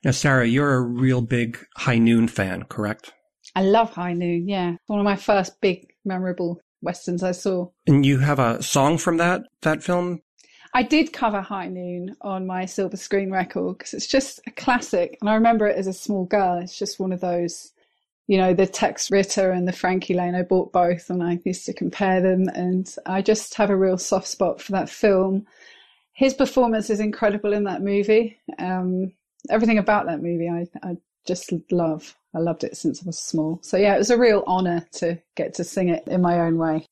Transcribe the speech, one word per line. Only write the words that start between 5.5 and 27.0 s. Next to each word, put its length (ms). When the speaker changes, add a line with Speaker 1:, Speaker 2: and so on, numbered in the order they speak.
Speaker 2:
big, 240
memorable 560
Westerns 420
I 80
saw. 380
Speaker 1:
And 200
you 120
have 220
a 240
song 340
from 200
that, 260
that 220
film? 380
Speaker 2:
I 80
did 320
cover 280
High 260
Noon 540
on 260
my 180
silver 320
screen 320
record 480
'cause 160
it's 140
just 400
a 40
classic. 680
And 80
I 60
remember 320
it 100
as 80
a 80
small 320
girl. 320
It's 220
just 200
one 140
of 80
those, 500
you 140
know, 160
the 100
Tex 460
Ritter 400
and 160
the 40
Frankie 440
Lane. 180
I 80
bought 320
both 380
and 100
I 240
used 220
to 60
compare 480
them. 340
And 360
I 160
just 320
have 160
a 60
real 240
soft 280
spot 340
for 100
that 180
film. 560
His 200
performance 560
is 100
incredible 540